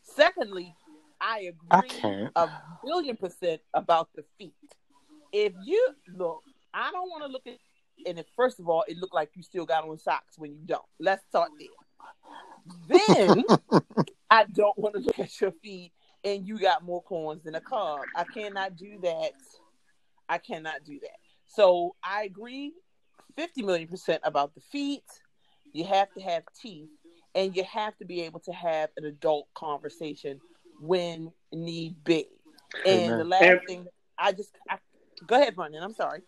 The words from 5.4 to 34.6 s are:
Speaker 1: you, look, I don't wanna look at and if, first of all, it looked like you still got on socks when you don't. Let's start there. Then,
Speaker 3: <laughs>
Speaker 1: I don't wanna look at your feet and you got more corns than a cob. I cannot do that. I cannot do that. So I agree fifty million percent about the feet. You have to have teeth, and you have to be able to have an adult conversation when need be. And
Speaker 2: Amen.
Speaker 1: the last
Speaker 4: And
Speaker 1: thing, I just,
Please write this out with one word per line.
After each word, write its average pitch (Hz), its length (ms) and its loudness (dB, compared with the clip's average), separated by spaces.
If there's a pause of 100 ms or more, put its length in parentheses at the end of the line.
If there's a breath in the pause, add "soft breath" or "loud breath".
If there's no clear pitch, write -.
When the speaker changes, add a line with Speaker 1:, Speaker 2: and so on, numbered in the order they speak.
Speaker 1:
you, 392 300 2 (120)
look, 180 380 -6 (280)
I 240 200 -4
don't 370 180 -8
wanna 311 160 -12
look 262 220 -12
at 247 100 -18 (480)
and 175 120 -6
if, - 80 -12 (100)
first 247 240 2
of 170 80 -8
all, 165 200 2
it 170 100 -12
looked 180 160 -10
like 151 200 0
you 180 80 -20
still 170 240 -8
got 160 220 0
on 156 100 -10
socks - 400 -6
when 151 140 -12
you 151 120 -20
don't. 151 200 -4 (160)
Let's 190 260 0
start 170 320 0
there. 151 100 -18 (1200 loud breath)
Then, 269 560 6 (420)
Speaker 3:
<laughs> - 440 -2
Speaker 1:
I 220 140 8
don't 208 340 2
wanna 208 200 -2
look - 200 -2
at - 220 -6
your 190 120 0 (100)
feet 185 300 -16 (320)
and 202 220 -4
you 214 120 -8
got 180 260 2
more 175 180 -6
corns 160 420 -8
than 156 100 -12
a 160 60 -6
cob. 185 400 -6 (160)
I 175 80 -2
cannot 196 520 -8
do 202 260 -20
that. 160 300 -4 (960)
I 170 100 -2
cannot 156 460 -10
do 143 160 -18
that. - 160 -18 (300)
So 180 560 6
I 202 220 -4
agree 240 480 -12 (640)
fifty 294 260 -8
million 175 260 -2
percent 170 360 -4
about 147 300 0
the 135 60 -20
feet. 285 440 -6 (680)
You 156 100 -6
have 196 300 2
to 196 80 -16
have 170 220 -4 (160)
teeth, 170 280 -18 (460 soft breath)
and 190 200 0
you 185 100 0
have 214 340 -6
to 208 80 -16
be 175 160 -8
able 160 180 -12
to 180 120 -12
have 160 440 -2
an 151 80 -12
adult 151 500 -2
conversation 147 840 -10 (400)
when 165 500 -2 (220)
need 165 520 -8
be. 160 220 4 (600)
And 185 180 6
Speaker 2:
Amen. - 140 2
Speaker 1:
the 160 60 0
last 185 180 6
Speaker 4:
And 180 260 10
Speaker 1:
thing, 180 180 -12 (320)
I 196 140 0
just, 196 180 -10 (180)